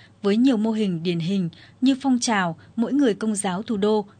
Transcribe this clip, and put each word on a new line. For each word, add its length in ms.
với 160
nhiều 200
mô 140
hình 320
điển 160
hình 300
như 200
phong 180
trào 380
Mỗi 180
người 200
Công 220
giáo 280
thủ 140
đô 280